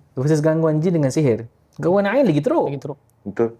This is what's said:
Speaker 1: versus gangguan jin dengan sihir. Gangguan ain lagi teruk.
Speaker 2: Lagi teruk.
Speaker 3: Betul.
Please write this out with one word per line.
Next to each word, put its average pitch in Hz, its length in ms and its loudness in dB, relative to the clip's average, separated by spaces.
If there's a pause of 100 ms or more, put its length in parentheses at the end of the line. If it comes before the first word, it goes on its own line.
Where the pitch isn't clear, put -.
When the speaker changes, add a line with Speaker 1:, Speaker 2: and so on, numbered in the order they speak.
(120)
Speaker 1:
versus 147 260 0
gangguan 156 400 0
jin 175 160 0
dengan 143 140 0
sihir. 120 400 0 (260)
Gangguan 180 300 0
ain 240 180 2
lagi 160 160 2
teruk. 262 300 0
Speaker 2:
Lagi 139 100 -8
teruk. 139 200 -12 (220)
Speaker 3:
Betul. 113 280 -2 (100)